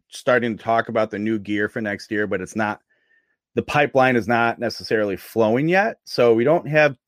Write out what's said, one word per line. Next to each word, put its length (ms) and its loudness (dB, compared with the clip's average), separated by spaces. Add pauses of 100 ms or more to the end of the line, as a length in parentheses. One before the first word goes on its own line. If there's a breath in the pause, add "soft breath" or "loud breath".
starting 500 0
to 40 -20
talk 280 0
about 200 0
the 80 -8
new 200 -2
gear 320 -4
for 100 -8
next 300 -8
year, 160 -2
but 160 -6
it's 140 -10
not, 260 -4 (720)
the 80 -2
pipeline 520 2
is 140 0
not 300 0
necessarily 580 -4
flowing 520 0
yet. 360 0
So 300 2
we 100 2
don't 240 2
have 280 2 (100)